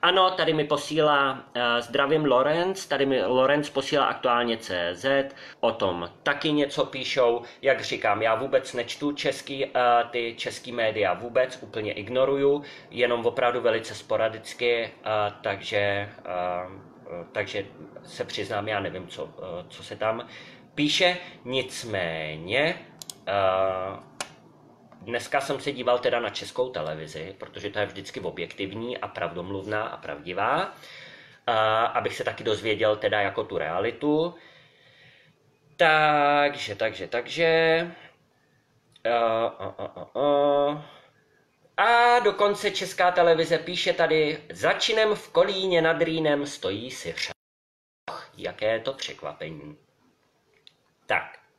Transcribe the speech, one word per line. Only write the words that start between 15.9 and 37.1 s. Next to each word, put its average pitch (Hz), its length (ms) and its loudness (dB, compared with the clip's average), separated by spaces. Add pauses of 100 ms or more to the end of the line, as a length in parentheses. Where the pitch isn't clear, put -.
eh, 90 1080 -8
takže 101 340 -6 (380)
se - 200 -8
přiznám, 104 440 -6
já 107 120 0
nevím, 90 280 -8
co, - 300 -10
eh, 87 300 -10
co - 140 -18
se - 140 -12
tam 113 300 -2 (480)
píše. 175 440 2 (260)
Nicméně, 98 1400 -4 (420)
eh, 95 40 -2 (1700)
dneska 117 400 -2
jsem 135 200 -4
se 143 120 -4
díval 123 260 2
teda 120 220 2
na 110 100 -4
Českou - 400 -4
televizi, 78 680 -8
protože 98 320 -10
ta 104 100 -4
je 101 60 2
vždycky 98 340 -12
objektivní 92 800 -8
a - 100 -8
pravdomluvná 95 760 -4
a - 140 -6
pravdivá, 95 760 -4 (720)
a 110 380 4
abych 107 320 -2
se 127 80 -6
taky - 200 -4
dozvěděl 107 520 2
teda 104 240 0
jako 101 240 -2
tu 95 140 -6
realitu. 120 760 0 (1400)
Takže, 147 1000 4
takže, 98 340 -4
takže, 127 360 -2 (1600)